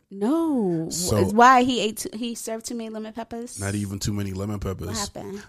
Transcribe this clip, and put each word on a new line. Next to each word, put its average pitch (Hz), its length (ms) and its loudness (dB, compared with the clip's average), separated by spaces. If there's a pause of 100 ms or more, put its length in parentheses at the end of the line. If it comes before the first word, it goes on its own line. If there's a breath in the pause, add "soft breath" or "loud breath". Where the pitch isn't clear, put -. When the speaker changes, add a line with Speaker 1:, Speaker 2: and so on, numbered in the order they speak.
(120)
Speaker 1:
No. 208 800 2
Speaker 2:
So 180 360 2
Speaker 1:
Why 240 380 8
he 254 180 2
ate - 160 -2
too, - 160 -6
he 233 220 -6
served 226 300 -8
too 240 100 -8
many 226 140 -8
lemon 220 240 -10
peppers? 233 460 -10
Speaker 2:
Not - 160 -2
even 101 240 -4
too 104 140 -2
many 101 200 -4
lemon 101 260 -4
peppers. 90 280 -4
Speaker 1:
What - 100 -4
happened? 202 520 -8